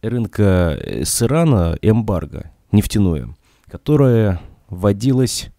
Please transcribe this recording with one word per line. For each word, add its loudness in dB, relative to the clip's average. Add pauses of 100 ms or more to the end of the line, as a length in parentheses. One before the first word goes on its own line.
рынка, 0
э, -6
с -2
Ирана 2
эмбарго -2 (200)
нефтяное, 0 (320)
которое 2 (280)
вводилось -2